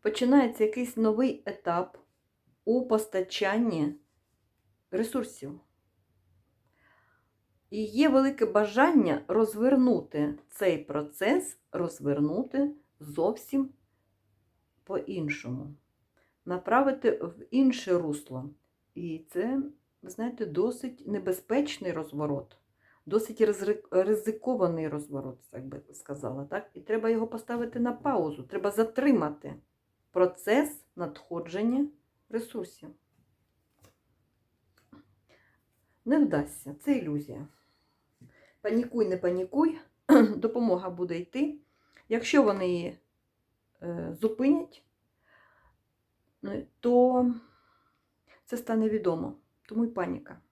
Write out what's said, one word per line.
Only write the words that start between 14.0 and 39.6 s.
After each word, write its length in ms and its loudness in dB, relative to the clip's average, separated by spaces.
по-іншому, 920 -6
направити 680 2
в 220 -6
інше 480 4
русло. 500 -6
І 340 -8
це, 320 -2
ви 80 -20
знаєте, 360 -6
досить 640 -4
небезпечний 840 -2
розворот, 680 -6
досить 360 -2
ризик-, 500 0
ризикований 960 0
розворот, 500 -8
так 160 -14
би 160 -14
сказала, 520 -8
так? 280 -10
І 80 -18
треба 280 -2
його 180 0
поставити 520 -8
на 120 0
паузу, 520 -2
треба 280 -2
затримати 840 0
процес 680 2
надходження 920 -4
ресурсів. 600 -10
Не 200 4
вдасться, 540 -4
це 180 0
ілюзія. 500 -6
Панікуй, 460 0
не 100 0
панікуй, 600 0